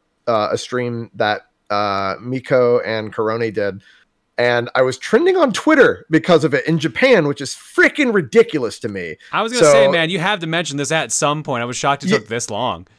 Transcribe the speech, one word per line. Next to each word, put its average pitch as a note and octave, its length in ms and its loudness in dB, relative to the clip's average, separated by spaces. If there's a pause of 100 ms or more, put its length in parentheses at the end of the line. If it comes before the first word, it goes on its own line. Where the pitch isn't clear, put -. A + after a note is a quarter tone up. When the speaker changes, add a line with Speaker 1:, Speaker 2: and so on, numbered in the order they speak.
(280)
Speaker 1:
uh, G#2+ 240 0
a A2 40 -2
stream A#2+ 580 -6
that, G#2+ 280 -2 (280)
uh, G2 500 -2
Miko B2 600 0
and G#2+ 300 -6
Corone A2+ 400 -2
did. G2+ 300 -4 (560)
And A#2+ 380 2
I C3 60 4
was B2+ 140 0
trending F4 400 2
on D4+ 160 2
Twitter D4 560 2
because D#3+ 360 2
of D3 100 0
it C3 140 0
in D#3+ 100 0
Japan, D#3+ 480 2
which C#3+ 140 -4
is C#3+ 120 -8
freaking C#4+ 640 0
ridiculous D#3 640 2
to A#2+ 80 -6
me. F2 280 -8 (160)
Speaker 2:
I F3 100 -2
was A3+ 100 -6
gonna - 120 2
say, C#3 220 6
Speaker 1:
So C#3 40 4
Speaker 2:
man, D#3+ 180 0
you F3 120 -4
have G3 180 -2
to E3 80 -8
mention D#3+ 300 -4
this C#3+ 160 -4
at D3+ 180 -2
some D3+ 320 -2
point. B2+ 200 -4
I - 20 -4
was B2 120 -8
shocked C#3+ 280 -2
it F#3 60 0
Speaker 1:
Ye- G#3+ 60 2
Speaker 2:
took G#3+ 120 -4
this A#2 200 -6
long. G2+ 380 -6 (120)